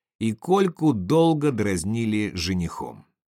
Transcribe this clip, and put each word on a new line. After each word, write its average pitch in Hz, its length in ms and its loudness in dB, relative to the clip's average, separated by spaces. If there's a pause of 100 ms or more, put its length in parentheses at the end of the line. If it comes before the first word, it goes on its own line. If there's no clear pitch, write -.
(180)
и 113 140 -2
Кольку 170 600 2
долго 147 580 2
дразнили 107 840 -2
женихом. 82 720 -6 (280)